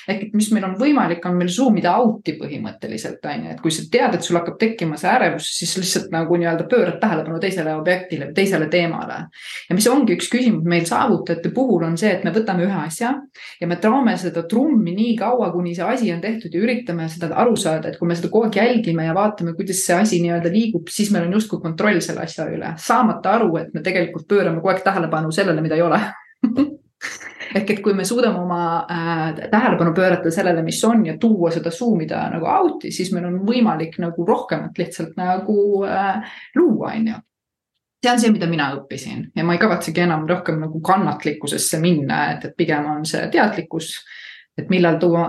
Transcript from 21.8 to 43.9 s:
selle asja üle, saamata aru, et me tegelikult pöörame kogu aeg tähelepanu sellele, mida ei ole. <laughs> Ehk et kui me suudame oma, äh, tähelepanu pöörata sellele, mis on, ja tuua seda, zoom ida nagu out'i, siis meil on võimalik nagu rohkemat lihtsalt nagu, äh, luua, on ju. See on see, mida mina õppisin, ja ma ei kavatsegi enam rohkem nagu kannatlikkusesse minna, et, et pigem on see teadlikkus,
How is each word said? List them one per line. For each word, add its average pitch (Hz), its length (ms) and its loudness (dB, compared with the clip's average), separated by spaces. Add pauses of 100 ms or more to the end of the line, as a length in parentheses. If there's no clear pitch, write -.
selle - 240 -6
asja 160 260 -8
üle, 156 240 -8
saamata 220 600 2
aru, 196 200 2
et - 140 -8
me 160 100 -6
tegelikult 175 460 -2
pöörame 175 320 2
kogu 185 140 2
aeg 185 100 -2
tähelepanu 160 480 0
sellele, 160 320 2
mida 156 160 0
ei 170 60 4
ole. 160 140 4 (440)
<laughs> 254 200 2 (880)
Ehk 208 180 0
et 208 120 -2
kui 202 120 2
me 190 100 0
suudame 226 360 0
oma, 180 200 -2 (220)
äh, 165 680 -4
tähelepanu 170 460 2
pöörata 175 380 2
sellele, 175 320 2
mis - 200 -4
on, 220 220 6
ja 156 120 -4
tuua 190 340 4
seda, 165 200 -2
zoom 208 300 0
ida 160 280 -4
nagu 165 180 -4
out'i, - 440 0
siis - 220 -4
meil 175 140 -2
on 175 140 -2
võimalik 196 580 0
nagu 170 260 -4
rohkemat 165 520 -2
lihtsalt 165 380 -6
nagu, 185 420 0 (240)
äh, 196 420 -2 (280)
luua, 285 420 2
on 76 140 0
ju. - 120 -6 (840)
See 240 80 4
on 240 80 4
see, 220 140 6
mida 170 160 0
mina 147 220 0
õppisin, - 580 -10
ja 156 160 -2
ma 175 100 4
ei 170 60 0
kavatsegi 175 420 0
enam 156 240 0
rohkem 175 320 0
nagu 156 220 -6
kannatlikkusesse 156 1000 0
minna, 151 500 2
et, 147 200 -6
et - 80 -18
pigem 151 300 0
on 151 180 -4
see - 240 -4
teadlikkus, 208 640 -2 (580)